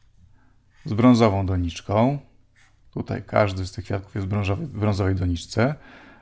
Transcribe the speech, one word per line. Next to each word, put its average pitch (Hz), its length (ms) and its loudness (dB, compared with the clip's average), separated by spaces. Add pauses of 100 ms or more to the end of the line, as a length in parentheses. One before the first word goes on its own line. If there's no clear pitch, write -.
(840)
z - 80 -8
brązową 110 540 4
doniczką. 98 720 0 (720)
Tutaj - 360 -6
każdy 95 400 0
z 92 60 -12
tych - 120 -12
kwiatków 98 300 -8
jest 98 120 -4
brązowy, 101 400 -2
w - 120 -12
brązowej 98 360 0
doniczce. 95 600 -2 (460)